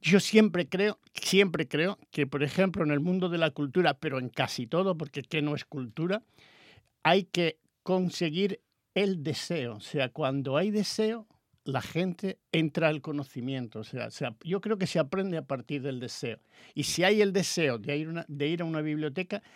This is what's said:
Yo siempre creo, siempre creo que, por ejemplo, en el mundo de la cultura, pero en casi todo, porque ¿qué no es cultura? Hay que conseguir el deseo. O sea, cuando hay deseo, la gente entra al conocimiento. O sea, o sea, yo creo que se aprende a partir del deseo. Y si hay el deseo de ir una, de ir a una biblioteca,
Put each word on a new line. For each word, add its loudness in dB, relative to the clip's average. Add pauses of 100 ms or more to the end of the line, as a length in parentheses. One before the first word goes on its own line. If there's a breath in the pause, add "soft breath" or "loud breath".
Yo 6
siempre 4
creo, -2 (120)
siempre 2
creo -2 (140)
que, 0
por -2
ejemplo, 2
en 2
el 2
mundo 0
de -2
la 2
cultura, 2
pero -4
en -4
casi -2
todo, 0
porque -8
¿qué -4
no 0
es -8
cultura? -4 (800 soft breath)
Hay 6
que 0 (240)
conseguir 0 (340)
el 0
deseo. -4
O -14
sea, -2
cuando -2
hay 2
deseo, -2 (380)
la -2
gente -4 (140)
entra 2
al -2
conocimiento. -8
O -10
sea, -8
o -12
sea, -6
yo -4
creo -2
que 0
se 0
aprende 0
a -4
partir -6
del -6
deseo. -8 (360 soft breath)
Y -4
si 0
hay 6
el 4
deseo 2
de -4
ir -6
una, -8
de -4
ir -2
a -4
una -2
biblioteca, -4 (140 soft breath)